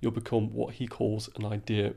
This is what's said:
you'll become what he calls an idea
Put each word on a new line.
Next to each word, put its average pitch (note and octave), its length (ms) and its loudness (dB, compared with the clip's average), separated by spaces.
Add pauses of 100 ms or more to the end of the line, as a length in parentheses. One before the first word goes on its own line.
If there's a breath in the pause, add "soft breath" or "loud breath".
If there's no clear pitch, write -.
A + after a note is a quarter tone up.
you'll A2+ 100 2
become A2+ 420 0
what A#2 200 -2
he B2 140 -6
calls A2 480 0
an G#2+ 100 -4
idea G#2 520 0